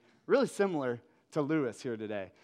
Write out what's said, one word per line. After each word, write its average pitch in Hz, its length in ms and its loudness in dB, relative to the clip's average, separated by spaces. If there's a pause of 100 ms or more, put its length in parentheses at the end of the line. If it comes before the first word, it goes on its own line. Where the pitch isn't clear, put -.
(260)
really 233 200 4
similar 147 540 0 (320)
to 156 100 0
Lewis 139 400 0
here 120 140 -4
today. 104 340 -6 (140)